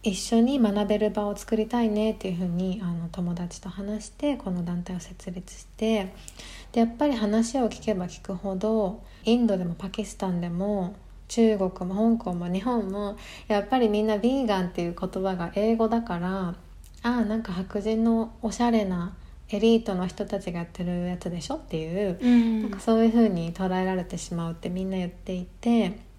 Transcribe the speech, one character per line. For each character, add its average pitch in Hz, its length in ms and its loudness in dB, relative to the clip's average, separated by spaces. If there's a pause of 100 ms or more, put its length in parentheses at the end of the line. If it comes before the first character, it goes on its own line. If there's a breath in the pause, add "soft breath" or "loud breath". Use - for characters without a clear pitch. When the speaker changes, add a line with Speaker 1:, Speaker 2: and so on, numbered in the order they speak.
Speaker 1:
一 196 100 2
緒 226 260 2
に 262 200 4
学 208 260 2
べ 208 120 2
る 214 120 2
場 208 160 -2
を 208 100 -4
作 - 200 -2
り 220 100 0
た 240 160 0
い 220 60 4
ね 214 240 2
っ 220 40 -4
て 190 120 -6
い 180 60 -2
う - 20 -4
ふ 180 80 -2
う - 20 0
に、 185 360 -2
あ 180 40 -4
の、 170 240 -4
友 175 240 -4
達 175 260 -6
と 185 80 -12
話 202 360 -6
し - 60 -14
て 285 260 0
こ 190 160 -4
の 175 120 -2
団 175 200 -4
体 185 120 -8
を 175 40 -6
設 - 300 -14
立 180 280 -12
し - 80 -20 (100)
て、 214 380 0 (560 loud breath)
で、 233 100 2
や 233 60 6
っ 233 100 -6
ぱ 294 120 2
り 262 80 2
話 226 420 2
を 233 100 2
聞 - 140 -6
け 214 120 0
ば 180 120 -2
聞 - 140 -12
く 196 140 -6
ほ 190 200 -4
ど、 214 480 0 (220 loud breath)
イ 233 120 6
ン 240 120 4
ド 190 100 4
で 180 60 -2
も 170 100 -2
パ 190 160 -8
キ 214 140 -6
ス - 100 -12
タ 190 160 -2
ン 175 100 0
で 175 80 -4
も 190 460 -2 (320)
中 220 320 4
国 185 120 2 (220)
も 226 240 4
香 226 80 -6
港 180 100 -2
も 175 120 -4
日 185 160 0
本 226 260 0
も、 202 280 -4 (320 loud breath)
や 208 120 4
っ 208 60 -6
ぱ 262 140 2
り 226 80 6
み 208 140 2
ん 214 40 2
な 214 120 2
ビ 254 260 2
ー - 20 0
ガ 190 160 2
ン 180 40 0
っ 175 40 -4
て 175 120 -4
い 170 80 -2
う 170 80 -10
言 190 240 -4
葉 190 120 0
が 175 220 -4
英 220 180 4
語 226 140 2
だ 233 120 2
か 175 200 -4
ら、 180 80 -2
あ 185 260 -2 (480)
あ、 233 80 0 (140)
な 214 120 0
ん 226 60 -2
か 208 100 -6
白 190 300 -4
人 220 220 2
の 226 360 2
お 220 120 -2
し - 80 -8
ゃ 240 100 4
れ 220 140 4
な 180 320 -4 (340 loud breath)
エ 208 80 -2
リ 226 220 6
ー - 20 -12
ト 196 140 -2
の 180 100 0
人 196 200 -4
た 196 120 -2
ち 185 140 -4
が 170 80 -4
や 170 40 -4
っ 170 80 -10
て 180 120 -6
る 175 240 -2
や 180 100 -4
つ 180 100 -6
で 170 120 -4
し - 100 -10
ょ 294 60 -4
っ - 20 -8
て - 180 -8
い 170 320 -2
う、 180 140 -2
Speaker 2:
う 247 40 2
ん。 226 360 6
Speaker 1:
な 208 60 -4
ん - 20 -4
か 196 80 -8
そ 226 220 4
う 226 40 6
い 226 40 8
う 220 40 4
風 233 160 6
に 170 240 -2
捉 185 120 -4 (140)
え 185 60 0
ら 185 120 0
れ 175 80 -2
て 180 120 -8
し - 160 -8
ま 170 180 -2
う - 20 -6
っ - 20 -6
て 175 160 -8
み 185 140 -4
ん 190 60 -4
な 190 60 -2
言 180 120 -2
っ - 20 -6
て - 240 -8
い 180 100 -6
て 220 640 0 (120)